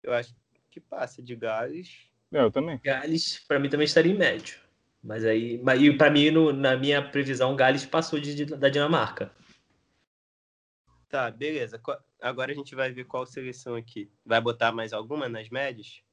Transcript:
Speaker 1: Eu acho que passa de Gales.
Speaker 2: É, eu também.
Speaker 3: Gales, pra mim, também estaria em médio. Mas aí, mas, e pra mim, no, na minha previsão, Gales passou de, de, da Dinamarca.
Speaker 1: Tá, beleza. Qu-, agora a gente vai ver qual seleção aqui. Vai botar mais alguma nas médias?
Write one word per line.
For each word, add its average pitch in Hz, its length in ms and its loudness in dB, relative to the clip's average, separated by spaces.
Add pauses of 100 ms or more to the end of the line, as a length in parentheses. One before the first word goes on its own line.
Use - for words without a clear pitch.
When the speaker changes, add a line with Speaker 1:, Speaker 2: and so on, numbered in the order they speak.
Speaker 1:
Eu 123 100 -6
acho 120 220 -4 (360)
que - 80 -20
passa - 440 -10
de 123 120 -12
Gales. 117 720 -8 (240)
Speaker 2:
É, 151 100 0
eu 113 100 6
também. 143 340 -4
Speaker 3:
Gales, 143 540 -4 (100)
pra 143 100 2
mim, 139 120 0
também 147 160 2
estaria 160 260 4
em 214 60 0
médio. 120 420 -2 (420)
Mas 110 220 -6
aí, 117 380 0
mas, 131 180 4
e 143 160 8
pra 147 140 6
mim, 147 200 4
no, 156 220 6
na 135 240 2
minha 139 240 0 (100)
previsão, 135 460 0
Gales 135 300 4
passou 160 340 -2
de, 147 140 -8
de, 147 100 -4
da 139 240 0
Dinamarca. 139 680 0 (1700)
Speaker 1:
Tá, 127 220 -2
beleza. 120 480 -6
Qu-, 135 200 -8 (220)
agora 127 320 -6
a - 20 -8
gente 139 200 -14
vai 131 180 -4
ver 127 120 -14
qual 127 220 -8
seleção 127 480 -12
aqui. 113 360 -12 (140)
Vai 113 160 2
botar 117 300 0
mais 113 220 -8
alguma 123 360 -8
nas 110 200 -12
médias? 123 540 -10 (100)